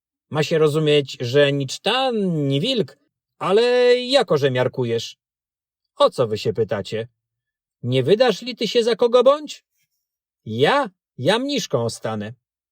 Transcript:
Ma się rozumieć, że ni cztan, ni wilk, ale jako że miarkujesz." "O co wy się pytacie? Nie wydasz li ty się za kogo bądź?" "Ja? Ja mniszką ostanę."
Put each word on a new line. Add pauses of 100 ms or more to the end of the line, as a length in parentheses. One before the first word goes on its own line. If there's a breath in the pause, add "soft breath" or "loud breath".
(300)
Ma
się
rozumieć,
że
ni
cztan,
ni
wilk, (460)
ale (360)
jako
że
miarkujesz." (800)
"O
co
wy
się
pytacie? (760)
Nie
wydasz
li
ty
się
za
kogo
bądź?" (800)
"Ja? (280)
Ja
mniszką
ostanę." (380)